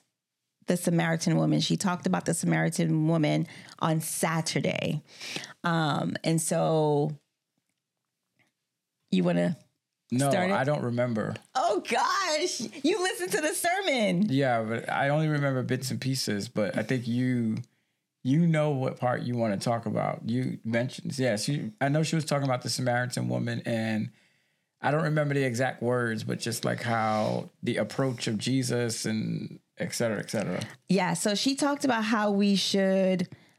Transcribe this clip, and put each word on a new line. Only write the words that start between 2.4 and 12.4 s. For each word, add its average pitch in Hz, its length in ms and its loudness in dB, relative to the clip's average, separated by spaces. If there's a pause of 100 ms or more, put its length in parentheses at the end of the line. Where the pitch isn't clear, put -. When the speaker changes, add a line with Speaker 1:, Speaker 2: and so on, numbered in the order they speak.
Speaker 1:
woman 156 400 2 (320)
on 160 220 0
Saturday. - 1000 -2 (640)
Um, 165 520 0 (100)
and 160 160 2
so 156 680 2 (2000)
you 185 120 4
wanna 175 340 2 (540)
Speaker 2:
No, 135 180 2
Speaker 1:
start - 200 2
it? - 40 0
Speaker 2:
I 131 100 2
don't 143 200 0
remember. 120 520 -2 (200)
Speaker 1:
Oh 349 340 0
gosh, 330 720 0 (220)